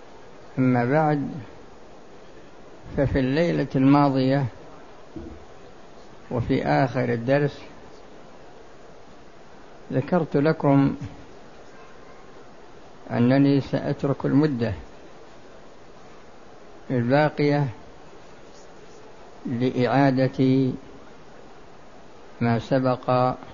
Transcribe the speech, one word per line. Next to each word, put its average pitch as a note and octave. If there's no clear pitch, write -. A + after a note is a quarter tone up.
أما B2+
بعد، D3
ففي C#3+
الليلة C#3+
الماضية C3+
وفي B2+
آخر C3
الدرس C3+
ذكرت D3+
لكم C#3+
أنني C3+
سأترك C3+
المدة C3+
الباقية C#3+
لإعادة B2+
ما A#2
سبق B2+